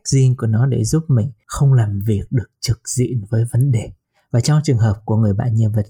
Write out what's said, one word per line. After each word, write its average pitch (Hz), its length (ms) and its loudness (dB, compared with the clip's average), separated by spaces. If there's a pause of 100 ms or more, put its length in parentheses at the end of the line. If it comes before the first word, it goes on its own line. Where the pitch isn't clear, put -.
riêng 131 320 2
của 117 100 -4
nó 110 200 2
để 117 180 0
giúp 160 240 -2
mình 127 220 0 (160)
không 139 260 2
làm 104 340 2
việc 101 240 0
được 127 200 -2 (100)
trực - 280 -6
diện 120 420 -4
với 113 220 0
vấn 131 200 2
đề. 107 180 -4 (400)
Và 120 100 0
trong 151 240 2
trường 131 140 0
hợp 107 260 0
của 110 120 -2
người 110 180 2
bạn 110 200 -2
nhân 110 180 0
vật 107 180 -2